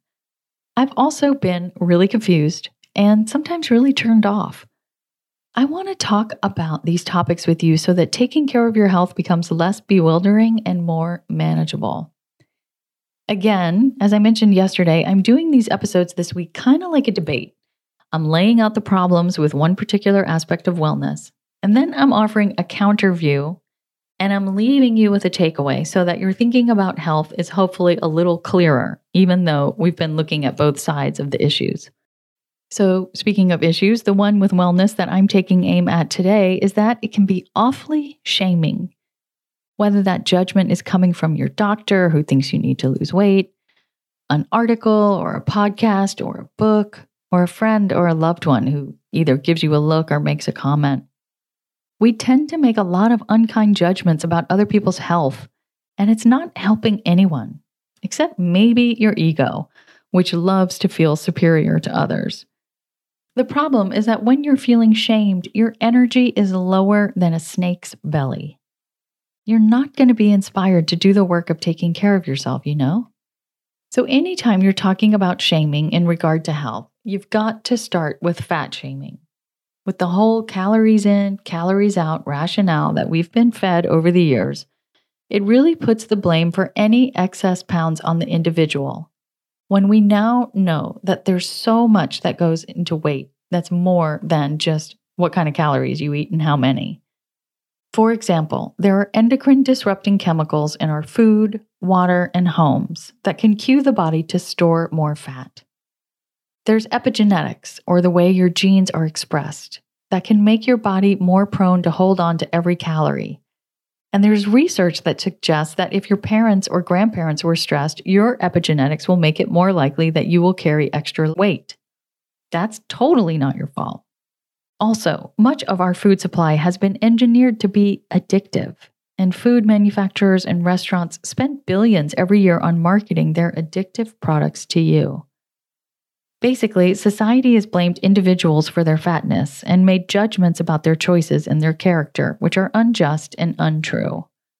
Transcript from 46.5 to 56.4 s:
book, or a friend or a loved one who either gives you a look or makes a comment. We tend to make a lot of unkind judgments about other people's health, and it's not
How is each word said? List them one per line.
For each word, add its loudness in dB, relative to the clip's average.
book, 0
or 4
a 0
friend 0
or 0
a 2
loved -2
one 0
who -4
either 0
gives -2
you 0
a 2
look 0
or 0
makes -4
a -4
comment. -2
We 4
tend 0
to -6
make 2
a 2
lot 0
of 0
unkind 2
judgments 0
about -2
other 2
people's -2
health, -4
and 2
it's 0
not 0